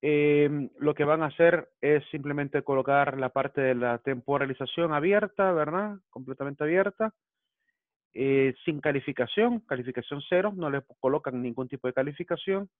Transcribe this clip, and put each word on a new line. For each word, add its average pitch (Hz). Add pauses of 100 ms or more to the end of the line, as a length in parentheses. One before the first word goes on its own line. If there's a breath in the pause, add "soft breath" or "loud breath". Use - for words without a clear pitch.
Em, 147 (100)
lo 147
que 151
van 156
a 156
hacer 170 (100)
es 147
simplemente 143
colocar 139
la 131
parte 139
de 131
la 120
temporalización 139
abierta, 190
¿verdad? 175 (140)
Completamente 139
abierta. 196 (1040)
Eh, 135 (100)
sin 151
calificación, 151
calificación 127
cero, 190
no 165
le 139 (180)
colocan 127
ningún 123
tipo 127
de 127
calificación. 175